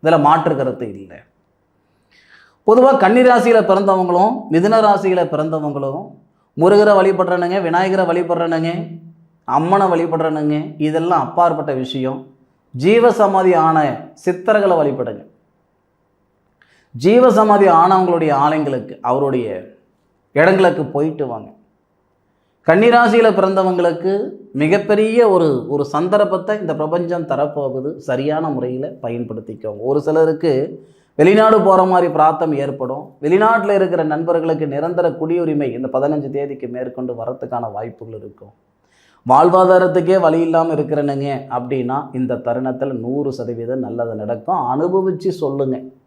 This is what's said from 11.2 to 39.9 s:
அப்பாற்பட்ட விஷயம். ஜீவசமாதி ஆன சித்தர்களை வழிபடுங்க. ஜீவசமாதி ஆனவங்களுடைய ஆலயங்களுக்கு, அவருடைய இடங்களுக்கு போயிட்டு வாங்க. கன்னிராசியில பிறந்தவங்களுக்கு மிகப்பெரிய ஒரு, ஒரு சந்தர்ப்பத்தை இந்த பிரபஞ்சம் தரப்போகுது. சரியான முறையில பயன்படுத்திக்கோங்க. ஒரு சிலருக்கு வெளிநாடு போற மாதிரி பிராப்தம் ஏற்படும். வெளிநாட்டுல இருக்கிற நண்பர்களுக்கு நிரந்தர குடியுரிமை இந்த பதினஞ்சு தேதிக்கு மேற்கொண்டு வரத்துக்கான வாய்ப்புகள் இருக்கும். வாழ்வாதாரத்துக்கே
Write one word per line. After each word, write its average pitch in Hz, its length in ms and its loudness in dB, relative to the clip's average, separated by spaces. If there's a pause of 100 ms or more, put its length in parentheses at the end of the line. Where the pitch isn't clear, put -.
அப்பாற்பட்ட 151 520 -2
விஷயம். 131 460 -6 (640)
ஜீவசமாதி 196 720 4
ஆன 160 220 2 (480)
சித்தர்களை 190 540 0
வழிபடுங்க. 127 440 -4 (1800)
ஜீவசமாதி 214 640 6 (140)
ஆனவங்களுடைய 175 500 2 (140)
ஆலயங்களுக்கு, 143 560 -4
அவருடைய 131 460 -2 (840)
இடங்களுக்கு 175 540 2
போயிட்டு 147 420 -4
வாங்க. 110 220 -12 (1160)
கன்னிராசியில 226 600 4 (120)
பிறந்தவங்களுக்கு 185 760 0 (400)
மிகப்பெரிய 208 760 2
ஒரு, 156 400 0
ஒரு 143 160 -2
சந்தர்ப்பத்தை 190 720 -2
இந்த 160 160 -6
பிரபஞ்சம் 170 520 -4
தரப்போகுது. 143 680 -4
சரியான 151 540 -4
முறையில 131 380 -6 (140)
பயன்படுத்திக்கோங்க. 110 880 -10
ஒரு 143 120 0
சிலருக்கு 160 520 0 (640)
வெளிநாடு 214 460 6
போற 185 220 4
மாதிரி 180 300 2
பிராப்தம் 156 400 2
ஏற்படும். 139 500 -6 (180)
வெளிநாட்டுல 202 480 2
இருக்கிற 180 340 0
நண்பர்களுக்கு 160 640 -2
நிரந்தர 170 420 -2
குடியுரிமை 160 640 -2
இந்த 127 200 -6
பதினஞ்சு 139 360 -2
தேதிக்கு 139 380 -8
மேற்கொண்டு 127 460 -10
வரத்துக்கான 117 580 -10
வாய்ப்புகள் 110 460 -14
இருக்கும். 104 360 -20 (760)
வாழ்வாதாரத்துக்கே 180 880 4